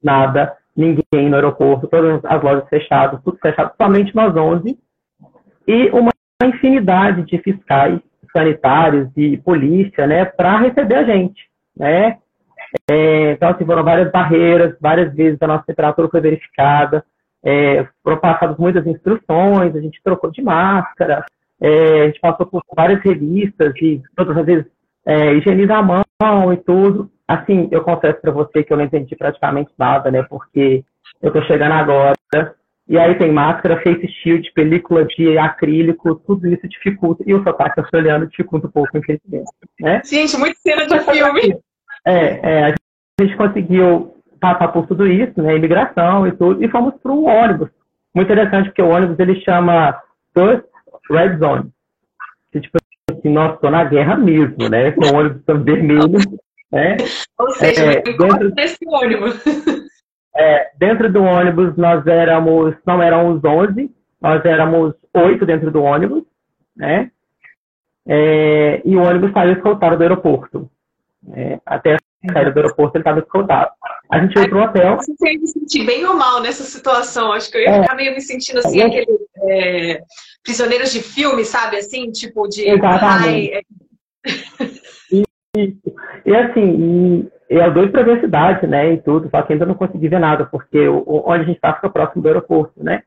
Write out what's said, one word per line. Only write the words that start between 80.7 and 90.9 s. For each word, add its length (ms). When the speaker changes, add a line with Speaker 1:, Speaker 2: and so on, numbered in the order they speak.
Speaker 2:
de 100
filme, 440
sabe? 320
Assim, 340
tipo, 360
de 220
Speaker 1:
Exatamente. 840
Speaker 2:
ai, 80
é. 80
Speaker 1:
Isso. 380
E 100
assim, 260
e, 40
e 40
eu 160
doido 180
pra 120
ver 140
a 40
cidade, 460
né, 260
e 40
tudo, 320
só 120
que 120
ainda 120
não 80
consegui 340
ver 120
nada, 260
porque 420
o, 100